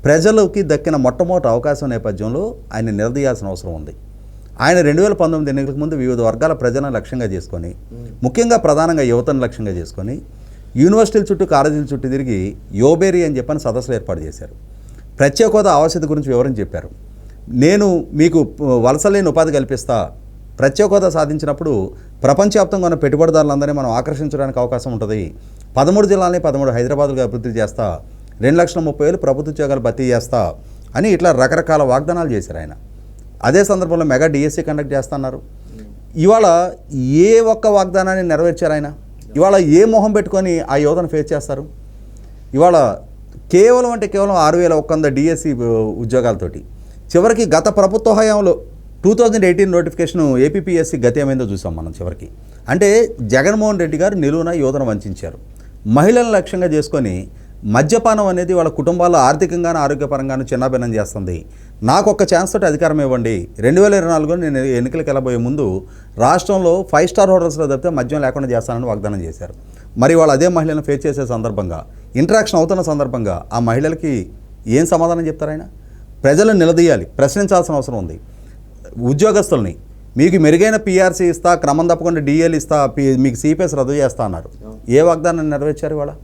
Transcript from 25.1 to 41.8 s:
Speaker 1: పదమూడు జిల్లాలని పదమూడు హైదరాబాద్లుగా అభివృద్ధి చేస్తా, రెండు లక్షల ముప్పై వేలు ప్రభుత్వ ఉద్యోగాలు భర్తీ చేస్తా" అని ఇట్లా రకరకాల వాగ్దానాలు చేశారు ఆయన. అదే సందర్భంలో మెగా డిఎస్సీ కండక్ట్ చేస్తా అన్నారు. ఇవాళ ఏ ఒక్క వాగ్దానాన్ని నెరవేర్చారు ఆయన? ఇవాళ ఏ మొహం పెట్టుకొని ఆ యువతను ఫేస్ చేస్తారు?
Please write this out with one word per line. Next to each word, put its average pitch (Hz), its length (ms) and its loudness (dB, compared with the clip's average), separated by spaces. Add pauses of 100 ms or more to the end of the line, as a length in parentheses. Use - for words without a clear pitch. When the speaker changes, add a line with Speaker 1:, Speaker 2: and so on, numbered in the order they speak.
Speaker 1:
పదమూడు 190 300 4
జిల్లాలని 180 340 0
పదమూడు 139 300 0
హైదరాబాద్లుగా 131 520 -2
అభివృద్ధి 117 260 -6
చేస్తా, 104 520 -4 (400)
రెండు 143 180 2
లక్షల 170 220 0
ముప్పై 147 260 -2
వేలు 170 100 0
ప్రభుత్వ 151 340 -2
ఉద్యోగాలు 139 300 -2
భర్తీ 117 240 -4
చేస్తా" 117 500 -2 (420)
అని 202 140 0
ఇట్లా 170 220 2
రకరకాల 156 500 2
వాగ్దానాలు 147 480 0
చేశారు 95 280 -6
ఆయన. 76 120 -12 (760)
అదే 170 200 4
సందర్భంలో 175 400 0
మెగా 139 220 2
డిఎస్సీ 147 360 -2
కండక్ట్ 147 300 -6
చేస్తా 139 240 -4
అన్నారు. 131 260 -8 (760)
ఇవాళ 180 540 4 (260)
ఏ 165 440 4
ఒక్క 220 260 0
వాగ్దానాన్ని 190 600 0
నెరవేర్చారు 165 440 0
ఆయన? 147 200 -4 (440)
ఇవాళ 190 200 4
ఏ 175 280 6
మొహం 220 280 4
పెట్టుకొని 190 480 0
ఆ 139 160 -4
యువతను 156 320 0
ఫేస్ 151 240 -4
చేస్తారు? 147 340 -6 (880)